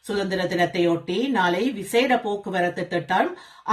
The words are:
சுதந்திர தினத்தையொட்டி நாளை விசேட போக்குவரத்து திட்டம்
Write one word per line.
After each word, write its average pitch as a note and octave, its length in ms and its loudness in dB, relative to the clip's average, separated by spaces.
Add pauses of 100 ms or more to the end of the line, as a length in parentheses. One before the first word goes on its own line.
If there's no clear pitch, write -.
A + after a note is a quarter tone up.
சுதந்திர F#3+ 360 -2
தினத்தையொட்டி F3 720 0 (120)
நாளை F#3 320 2 (100)
விசேட A#3+ 480 2
போக்குவரத்து F3+ 680 -2
திட்டம் F#3+ 420 0 (440)